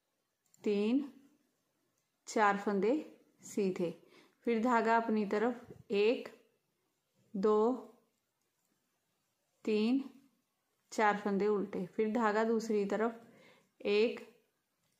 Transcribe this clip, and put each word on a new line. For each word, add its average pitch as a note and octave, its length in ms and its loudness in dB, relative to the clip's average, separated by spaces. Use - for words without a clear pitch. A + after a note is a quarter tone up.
तीन, G#3+ 480 0
चार G3+ 300 2
फंदे G#3 640 -2
सीधे, F#3 600 -4
फिर A3+ 180 0
धागा A3+ 340 2
अपनी A3 300 0
तरफ, G#3+ 400 -2
एक, G#3+ 380 0
दो, G#3+ 500 2
तीन, A3+ 460 0
चार G#3 240 2
फंदे G3+ 300 0
उल्टे, G3 400 -2
फिर A3 260 -2
धागा A3 320 2
दूसरी A3 400 0
तरफ, G#3+ 400 -2
एक, G#3+ 480 0